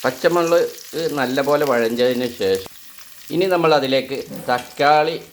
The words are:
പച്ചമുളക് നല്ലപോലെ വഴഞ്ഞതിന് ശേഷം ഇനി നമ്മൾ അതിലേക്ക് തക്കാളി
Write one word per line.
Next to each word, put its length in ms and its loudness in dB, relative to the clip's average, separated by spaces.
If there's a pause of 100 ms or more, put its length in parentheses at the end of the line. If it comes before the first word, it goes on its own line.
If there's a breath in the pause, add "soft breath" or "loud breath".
പച്ചമുളക് 560 2 (600)
നല്ലപോലെ 540 0
വഴഞ്ഞതിന് 560 0 (100)
ശേഷം 320 -2 (640)
ഇനി 180 0
നമ്മൾ 260 4
അതിലേക്ക് 400 -2 (300)
തക്കാളി 680 2 (160)